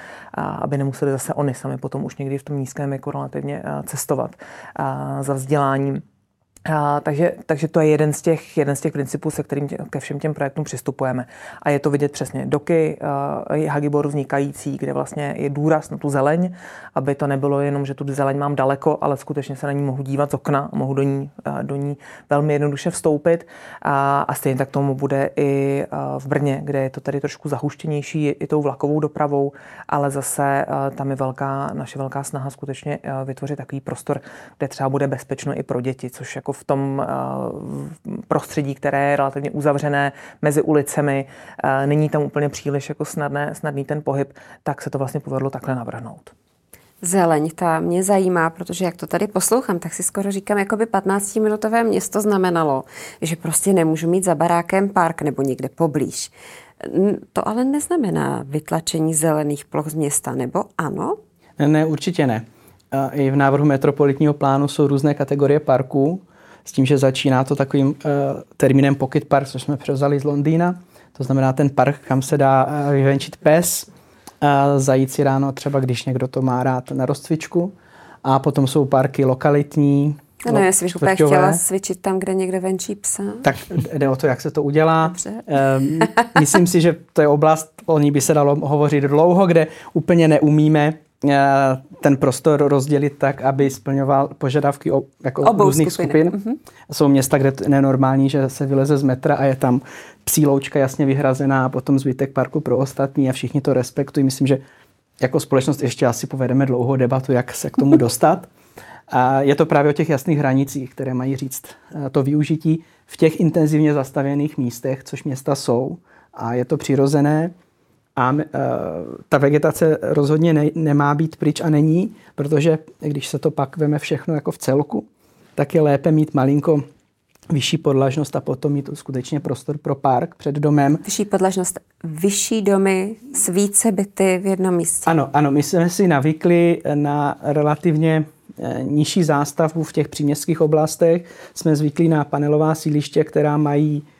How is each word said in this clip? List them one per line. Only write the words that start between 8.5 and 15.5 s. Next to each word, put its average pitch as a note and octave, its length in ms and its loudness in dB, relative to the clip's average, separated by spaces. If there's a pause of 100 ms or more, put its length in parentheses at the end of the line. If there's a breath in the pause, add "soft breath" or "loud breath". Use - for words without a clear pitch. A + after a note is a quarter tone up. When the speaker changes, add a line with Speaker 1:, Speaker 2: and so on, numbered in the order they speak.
Speaker 1:
jeden C#3+ 200 0
z - 40 -8
těch D3+ 120 -4
principů, C#3+ 380 -6
se D3+ 120 -6
kterým C#3+ 260 -4
tě-, C#3 100 -10 (120)
ke C#3 100 -6
všem D3 180 -8
těm D#3 160 -4
projektům C#3+ 300 -4
přistupujeme. B2+ 640 -6 (360 loud breath)
A - 80 0
je C#3+ 80 2
to C#3+ 120 0
vidět C#3+ 220 0
přesně C3+ 340 -6
doky, D3+ 540 0
a, C#3+ 440 -4 (100)
i D#3 120 -2
Hagiboru D3 420 -2
vznikající, C#3 680 -4
kde C#3 140 -6
vlastně C#3 460 -6
je C#3+ 120 -4